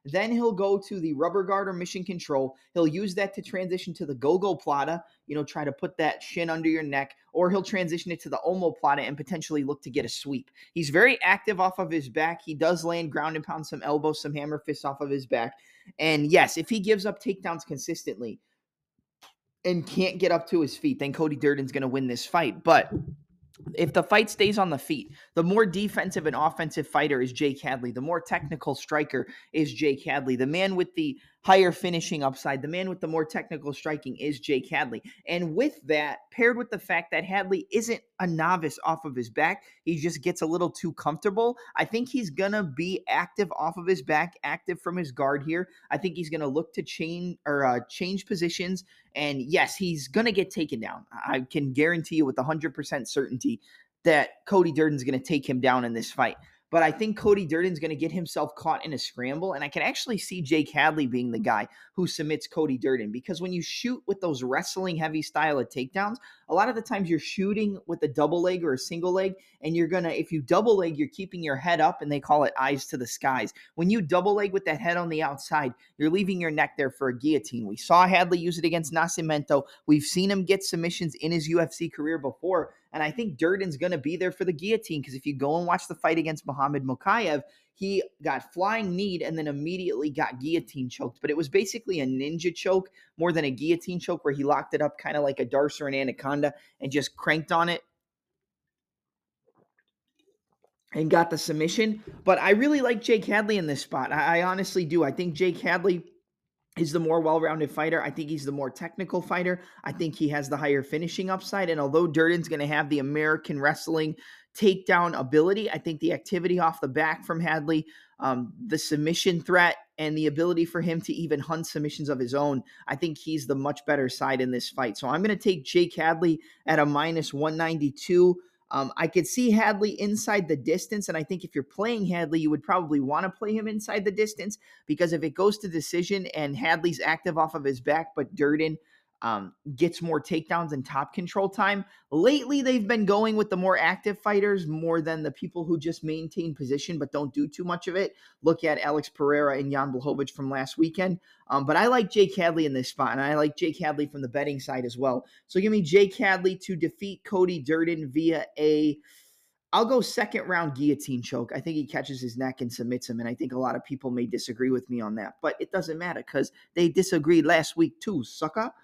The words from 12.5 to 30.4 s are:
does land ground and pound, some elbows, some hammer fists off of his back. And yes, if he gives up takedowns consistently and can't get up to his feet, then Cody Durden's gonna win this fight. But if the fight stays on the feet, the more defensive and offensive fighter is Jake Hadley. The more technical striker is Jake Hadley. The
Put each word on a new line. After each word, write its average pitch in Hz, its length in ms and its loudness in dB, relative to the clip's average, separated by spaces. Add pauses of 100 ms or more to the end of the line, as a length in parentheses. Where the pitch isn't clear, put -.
does 160 320 2
land 170 260 -2
ground 160 240 -2
and 156 80 -8
pound, 156 220 -8
some 151 160 -10
elbows, 151 400 0
some 147 120 -6
hammer 147 300 -6
fists 147 220 -6
off 139 160 -6
of 139 80 -4
his 135 160 -4
back. 113 260 -2 (460)
And 151 340 2
yes, 160 240 6
if 160 140 -4
he 220 100 -2
gives 202 240 2
up 202 180 -6
takedowns 190 440 -6
consistently 127 760 -8 (1200)
and 180 220 0
can't 185 320 0
get 175 140 2
up 165 160 0
to 175 120 2
his 135 160 -2
feet, 143 220 -2
then 139 140 -4
Cody 156 240 0
Durden's 139 340 0
gonna 135 160 -2
win 131 220 -2
this 120 180 -6
fight. 160 380 0
But - 280 6 (840)
if 160 180 0
the 180 100 4
fight 214 260 4
stays 208 300 2
on 185 120 2
the 139 80 -2
feet, - 340 -6 (220)
the 165 100 4
more 202 200 6
defensive 190 600 -2
and 139 80 0
offensive 156 540 0
fighter 143 340 2
is 127 100 -2
Jake 135 280 0
Hadley. 127 320 -4
The 123 80 -8
more 165 200 -2
technical 156 540 -4
striker 147 540 -2 (240)
is 147 200 0
Jake 139 320 0
Hadley. 135 300 0
The 127 120 0